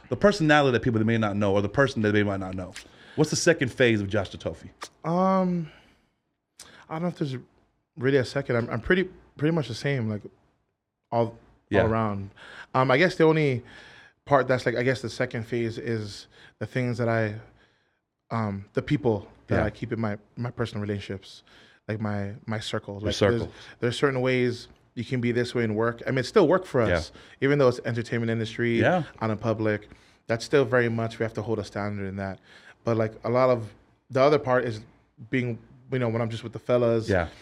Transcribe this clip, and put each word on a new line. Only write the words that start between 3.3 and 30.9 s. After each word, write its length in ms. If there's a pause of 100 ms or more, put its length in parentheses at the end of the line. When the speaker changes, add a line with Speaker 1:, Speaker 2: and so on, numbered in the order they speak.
Speaker 1:
the 60
second 360
phase 280
of 80
Josh 220
Tofi? 400 (340)
Speaker 2:
Um, 680 (1160)
I 60
don't 80
know 60
if 100
there's 180 (600)
really 200
a 60
second. 320
I'm, 140
I'm 100
pretty, 240 (320)
pretty 180
much 140
the 60
same, 340
like, 140 (880)
all, 240 (320)
Speaker 1:
Yeah. 140
Speaker 2:
all 60
around. 420 (440)
Um, 160
I 80
guess 180
the 80
only 380 (640)
part 240
that's, 180
like, 100
I 60
guess 200
the 80
second 360
phase 320
is 480 (320)
the 80
things 320
that 100
I, 260 (960)
um, 400
the 100
people 460 (200)
that 120
Speaker 1:
Yeah. 40
Speaker 2:
I 60
keep 220
in 80
my, 160 (200)
my 140
personal 320
relationships, 600 (460)
like, 120
my, 320 (140)
my 140
circle. 400
Speaker 1:
Your 60
Speaker 2:
Like, 100
Speaker 1:
circle. 220
Speaker 2:
there's, 120 (300)
there's 180
certain 220
ways 480 (260)
you 100
can 160
be 120
this 220
way 100
in 100
work. 320
I 40
mean, 80
it's 100
still 180
work 180
for 220
Speaker 1:
Yeah. 120
Speaker 2:
us, 120 (300)
even 180
though 100
it's 160
entertainment 460
industry, 500
Speaker 1:
Yeah. 220 (180)
Speaker 2:
out 100
in 80
public. 500 (400)
That's 160
still 200
very 240
much, 300